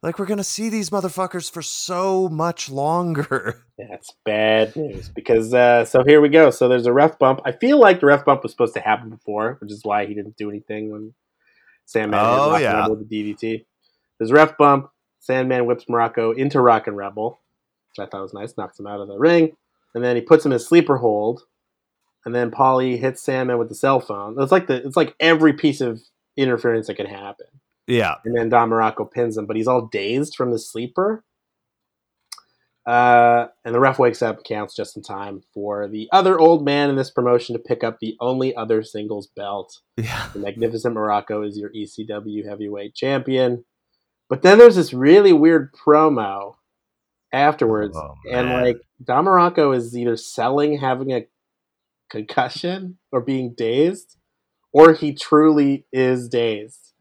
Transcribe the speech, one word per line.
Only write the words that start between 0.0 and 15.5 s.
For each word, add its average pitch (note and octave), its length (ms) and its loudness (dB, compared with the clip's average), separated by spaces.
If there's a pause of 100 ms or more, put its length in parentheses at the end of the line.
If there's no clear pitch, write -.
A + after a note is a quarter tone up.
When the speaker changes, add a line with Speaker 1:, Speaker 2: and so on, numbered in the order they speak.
Speaker 1:
Like, E3 160 -8
we're G3 100 -6
gonna G3+ 180 -6
see A3 240 -6
these G#3 220 -6
motherfuckers F#3 600 -6
for E3+ 100 -14
so F#3 680 -4
much D#3+ 400 -6
longer. D3 1000 -4
<laughs> - 100 -20
Speaker 2:
Yeah, G2+ 160 -18
it's - 180 -20 (120)
bad A2 500 2
news C#3+ 320 -10
because, A2+ 460 -2
uh, A#2+ 320 4
so B2+ 200 2
here D3 140 6
we D3 80 4
go. D3+ 240 6
So B2+ 160 0
there's B2 180 2
a B2 60 2
ref D3 260 2
bump. C3 280 2
I B2+ 80 -6
feel C#4 260 2
like G3+ 220 6
the C#3+ 60 4
ref C#3+ 180 4
bump C#3 180 2
was A2+ 80 -10
supposed A2+ 220 -2
to G#2+ 80 -6
happen A2 280 -2
before, A2 520 -8
which G#2 100 -16
is G#2 140 -16
why G#2 200 -2
he G#2 80 -12
didn't G#2 220 -12
do G#2 140 -10
anything G#2+ 420 -12
when G#2+ 220 -16 (720)
Sandman G#2+ 340 -2
hit G#2+ 80 2
Speaker 1:
Oh, C3+ 240 2
Speaker 2:
Rockin' D#3 120 0
Speaker 1:
yeah. G#2 180 0
Speaker 2:
Rebel F#2+ 160 -2
with - 20 -16
the G#2+ 240 -10
D - 0 -
D G#2 120 -8
T. A2+ 300 -8 (520)
There's A2+ 140 -4
a - 20 2
ref D#3 240 4
bump. C#3 320 2 (320)
Sandman C3 440 -2